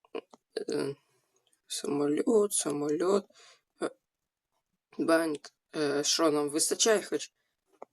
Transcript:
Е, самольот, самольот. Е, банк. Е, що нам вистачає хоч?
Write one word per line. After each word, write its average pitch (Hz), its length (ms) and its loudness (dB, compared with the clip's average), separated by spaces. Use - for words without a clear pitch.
Е, - 260 -4
самольот, 151 840 2
самольот. 156 720 0
Е, - 80 -4
банк. 160 540 0
Е, 147 280 -2
що 160 280 2
нам 147 180 0
вистачає 185 540 2
хоч? - 280 -6